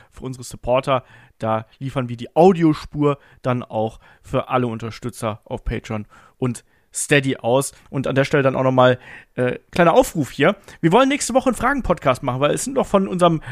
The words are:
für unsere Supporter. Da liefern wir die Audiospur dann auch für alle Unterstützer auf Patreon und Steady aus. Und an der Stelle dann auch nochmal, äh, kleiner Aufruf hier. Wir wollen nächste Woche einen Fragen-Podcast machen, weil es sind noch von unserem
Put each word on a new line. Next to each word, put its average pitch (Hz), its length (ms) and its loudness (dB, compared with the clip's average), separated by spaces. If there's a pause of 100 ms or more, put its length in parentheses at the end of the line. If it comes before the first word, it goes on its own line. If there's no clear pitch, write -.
(120)
für - 120 -20
unsere 127 200 -12
Supporter. 127 600 -2 (360)
Da 110 260 -4 (140)
liefern 131 280 -6
wir 117 100 -10
die 120 180 -14
Audiospur 156 800 2 (240)
dann 123 220 -2
auch 110 360 -6 (220)
für - 280 -4
alle 127 180 0
Unterstützer 113 760 -8
auf 117 200 -12
Patreon 110 420 -6 (320)
und 123 260 -4 (300)
Steady 135 440 0
aus. 127 340 0 (180)
Und 135 160 -4
an 147 100 -2
der 135 100 4
Stelle 143 180 2
dann 131 140 0
auch 131 60 0
nochmal, 127 360 4 (360)
äh, 123 240 -2 (120)
kleiner 170 220 4
Aufruf 165 360 2
hier. 160 280 0 (240)
Wir 165 100 2
wollen 254 160 6
nächste 269 260 -2
Woche 254 140 2
einen 247 80 2
Fragen-Podcast 196 640 0
machen, 127 200 -4
weil 147 100 2
es 156 140 -4
sind 269 80 -8
noch 254 120 -2
von 196 220 2
unserem 175 340 2 (100)